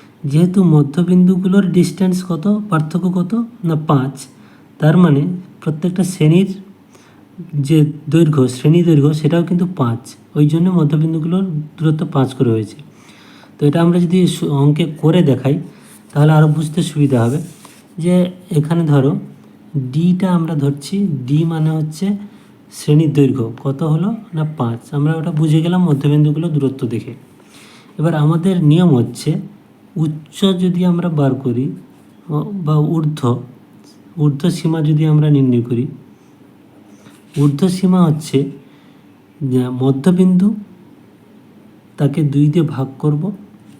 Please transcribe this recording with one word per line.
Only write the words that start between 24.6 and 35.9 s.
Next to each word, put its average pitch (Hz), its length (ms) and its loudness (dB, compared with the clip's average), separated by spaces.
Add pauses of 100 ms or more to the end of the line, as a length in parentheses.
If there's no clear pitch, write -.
আমরা 147 200 0
ওটা 160 180 -6
বুঝে 156 300 2
গেলাম 180 220 0
মধ্যবিন্দুগুলো 151 640 2
দূরত্ব 135 380 -2
দেখে। 113 260 -8 (840)
এবার 160 160 0
আমাদের 165 480 2
নিয়ম 156 320 4
হচ্ছে 147 460 -2 (540)
উচ্চ 156 500 -4
যদি 180 400 0
আমরা 175 240 0
বার 139 260 0
করি, 127 360 -4 (580)
ও, 156 240 -6
বা 156 260 -2
ঊর্ধ্ব, 151 640 -2 (760)
ঊর্ধ্ব 151 300 0
সীমা 165 320 -2
যদি 156 240 2
আমরা 151 240 2
নির্ণয় 131 320 2
করি, 120 260 -4 (1500)